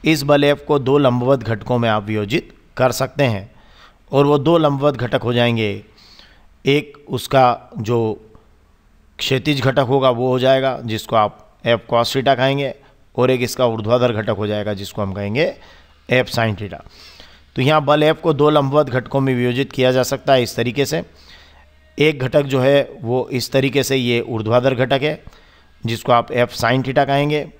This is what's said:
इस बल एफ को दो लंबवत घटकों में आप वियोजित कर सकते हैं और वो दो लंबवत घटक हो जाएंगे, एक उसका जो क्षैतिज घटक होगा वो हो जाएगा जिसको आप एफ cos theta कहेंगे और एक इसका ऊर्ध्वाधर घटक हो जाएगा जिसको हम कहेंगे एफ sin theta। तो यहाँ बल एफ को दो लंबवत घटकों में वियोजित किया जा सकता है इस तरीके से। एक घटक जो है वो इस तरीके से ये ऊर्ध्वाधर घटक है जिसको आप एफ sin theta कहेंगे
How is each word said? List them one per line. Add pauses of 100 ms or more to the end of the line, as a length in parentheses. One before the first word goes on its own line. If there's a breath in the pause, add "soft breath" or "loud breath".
इस
बल
एफ
को
दो
लंबवत
घटकों
में
आप
वियोजित (240)
कर
सकते
हैं (600 soft breath)
और
वो
दो
लंबवत
घटक
हो
जाएंगे, (800 soft breath)
एक (120)
उसका
जो (1200)
क्षैतिज
घटक
होगा
वो
हो
जाएगा
जिसको
आप (200)
एफ
cos
theta
कहेंगे (420 soft breath)
और
एक
इसका
ऊर्ध्वाधर
घटक
हो
जाएगा
जिसको
हम
कहेंगे (560 soft breath)
एफ
sin
theta। (760 loud breath)
तो
यहाँ
बल
एफ
को
दो
लंबवत
घटकों
में
वियोजित
किया
जा
सकता
है
इस
तरीके
से। (920 soft breath)
एक
घटक
जो
है (120)
वो
इस
तरीके
से
ये
ऊर्ध्वाधर
घटक
है (600 soft breath)
जिसको
आप
एफ
sin
theta
कहेंगे (140)